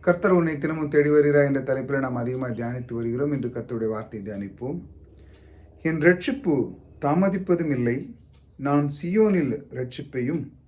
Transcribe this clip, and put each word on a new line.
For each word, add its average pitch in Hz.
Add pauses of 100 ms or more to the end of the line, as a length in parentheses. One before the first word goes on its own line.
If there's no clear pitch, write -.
கர்த்தர் 180
உன்னை 165
தினமும் 156
தேடி 147
வருகிறார் 147
என்ற 135
தலைப்பில் 135
நாம் 131
அதிகமாக 123
தியானித்து 120
வருகிறோம். 120
இன்று 123
கர்த்தருடைய 113
வார்த்தையை 107
தியானிப்போம். 120 (1000)
"என் 160
ரட்சிப்பு 160 (260)
தாமதிப்பதும் 175
இல்லை, 127 (400)
நான் 143 (120)
சீயோனில் 180
ரட்சிப்பையும் 127 (160)